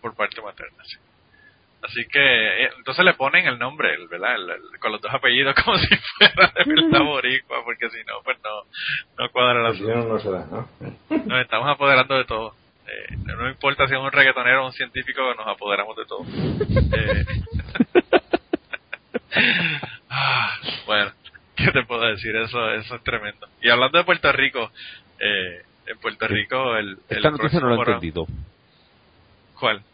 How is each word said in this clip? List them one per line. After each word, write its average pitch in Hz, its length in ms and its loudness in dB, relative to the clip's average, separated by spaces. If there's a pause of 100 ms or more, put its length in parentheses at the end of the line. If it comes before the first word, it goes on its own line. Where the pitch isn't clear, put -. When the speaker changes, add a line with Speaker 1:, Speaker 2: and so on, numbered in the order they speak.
Speaker 1:
Por 113 140 -8
parte 107 260 -2
materna, - 420 -16
sí. - 120 -18 (840)
Así 117 280 -6
que, 120 540 4
eh, - 120 0
entonces 175 280 0
le 180 100 6
ponen 160 320 2
el 123 120 0
nombre, 127 360 -2
el, 87 140 -10
¿verdad? 95 280 -2
El, 90 140 -6
el, - 300 -12
con 113 120 -2
los 104 80 -6
dos 113 120 -6
apellidos, 135 420 2
<laughs> - 100 2
como 214 140 2
si - 160 4 (240)
fuera 202 380 6
de 180 80 2 (100)
verdad 170 280 4
Speaker 2:
Ujú. 147 80 2
Speaker 1:
boricua, 131 540 -2
porque 117 260 -6
si 117 140 -14
no, 110 100 -10 (100)
pues 131 180 -4
no, 107 220 -10 (580)
no 120 80 -4
cuadra 123 300 2
el 117 60 2
Speaker 3:
Pues 104 120 -2
si 104 120 -4
Speaker 1:
asunto. 117 180 -2
Speaker 3:
no, 110 60 0
no 104 60 -2
se 104 100 -6
da, 87 200 -6
¿no? 113 180 -10 (580)
Speaker 1:
Nos 127 160 0
estamos 117 260 -2
apoderando 135 480 4
de 127 80 0
todo. 110 300 -6 (320)
Eh, 104 280 -14 (100)
no, 107 120 -10
no 120 140 -6
importa 139 360 0
si 135 80 0
es 131 60 0
un 135 100 -4
reggaetonero 131 520 4
o 131 40 -2
un 127 60 -8
científico, 131 480 -8 (140)
nos 110 120 -8
apoderamos 104 500 -2
de 110 100 -10
todo. 98 180 -10 (720)
Eh, - 280 0 (2000)
<laughs> 151 500 0 (300)
ah, 131 460 -2 (300)
bueno, 104 240 0 (460)
¿qué - 160 2
te 127 120 2
puedo 117 220 -4
decir? 110 300 -2
Eso, 113 360 -2
eso 110 240 -6
es - 60 -16
tremendo. 107 440 -6 (160)
Y 117 80 6
hablando 131 280 6
de 175 60 4
Puerto 165 280 2
Rico, 127 380 0 (500)
eh, 92 420 -2 (240)
en - 120 -12
Puerto 110 300 -4
Speaker 4:
Sí. 98 60 0
Speaker 1:
Rico 120 420 -2
el, 101 220 -6 (100)
el 107 80 -4
Speaker 4:
Esta 151 140 4
noticia 151 300 0
no 127 80 2
la 120 60 4
he 117 100 0
Speaker 1:
próximo 120 120 2
Speaker 4:
entendido. 80 300 -6 (1300)
Speaker 1:
¿Cuál? 107 240 0 (120)